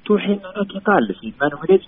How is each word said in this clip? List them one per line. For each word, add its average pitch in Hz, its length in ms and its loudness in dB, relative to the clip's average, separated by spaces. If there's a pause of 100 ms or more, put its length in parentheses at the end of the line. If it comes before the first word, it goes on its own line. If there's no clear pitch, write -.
توحي 196 280 2
أن 202 60 -6
هناك 202 360 -8
إقالة 185 320 2
لسليمان 113 460 -4
ومنيز 359 340 2